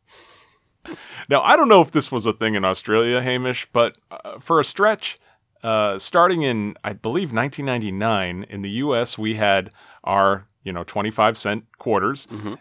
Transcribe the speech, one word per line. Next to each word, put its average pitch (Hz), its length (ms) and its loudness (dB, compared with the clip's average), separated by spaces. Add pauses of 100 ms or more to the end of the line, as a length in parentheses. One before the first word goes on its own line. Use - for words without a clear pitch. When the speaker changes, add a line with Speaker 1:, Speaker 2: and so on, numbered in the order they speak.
(1300)
Speaker 1:
Now, 135 140 4
I 269 140 6
don't 269 120 4
know 202 120 10
if 151 120 4
this 147 200 0
was 117 140 -2
a 110 60 4
thing 110 220 -2
in 98 100 0
Australia, 113 580 0
Hamish, 127 500 -4
but, 117 240 2 (140)
uh, - 280 -14
for 160 220 2
a 139 40 2
stretch, - 540 -2 (440)
uh, 107 360 0
starting 175 440 2
in, 110 420 -2
I 107 80 -6
believe, 131 400 -6
nineteen 135 320 -4
ninety-nine, 101 840 -4
in 101 120 -10
the 101 80 -8
U 131 240 -4
S, 117 220 -2
we 110 200 -4
had 98 340 2 (340)
our, 98 420 2 (160)
you 95 120 -8
know, 87 100 -8
twenty-five 107 540 0
cent 107 260 -4 (140)
quarters, 110 480 -2
Speaker 2:
Mm-hmm. 104 340 -12